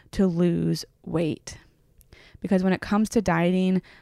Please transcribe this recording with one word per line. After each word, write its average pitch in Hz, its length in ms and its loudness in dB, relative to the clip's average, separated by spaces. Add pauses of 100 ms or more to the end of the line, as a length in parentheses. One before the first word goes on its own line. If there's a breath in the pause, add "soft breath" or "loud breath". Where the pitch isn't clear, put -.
(120 loud breath)
to 196 140 2
lose 170 580 0 (200)
weight? 165 520 -6 (840 loud breath)
Because 185 220 0
when 185 120 2
it - 80 -6
comes 208 260 0
to 233 140 0
dieting, 185 580 2 (220 loud breath)